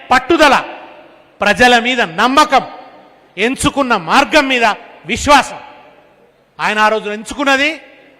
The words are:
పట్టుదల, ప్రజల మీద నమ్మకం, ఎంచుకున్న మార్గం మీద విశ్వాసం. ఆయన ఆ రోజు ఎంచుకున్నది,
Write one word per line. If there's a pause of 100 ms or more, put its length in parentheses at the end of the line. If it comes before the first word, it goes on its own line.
(120)
పట్టుదల, (760)
ప్రజల
మీద
నమ్మకం, (760)
ఎంచుకున్న
మార్గం
మీద (400)
విశ్వాసం. (1000)
ఆయన
ఆ
రోజు
ఎంచుకున్నది, (380)